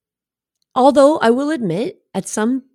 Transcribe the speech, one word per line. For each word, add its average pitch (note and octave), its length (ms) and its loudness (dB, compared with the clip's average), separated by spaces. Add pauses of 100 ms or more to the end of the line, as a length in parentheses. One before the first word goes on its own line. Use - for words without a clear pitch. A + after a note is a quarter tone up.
(760)
although C#4 420 4
I A3+ 120 2
will C#4 200 0
admit, A#3+ 480 -6 (160)
at F#3+ 140 -8
some B3 340 -4 (120)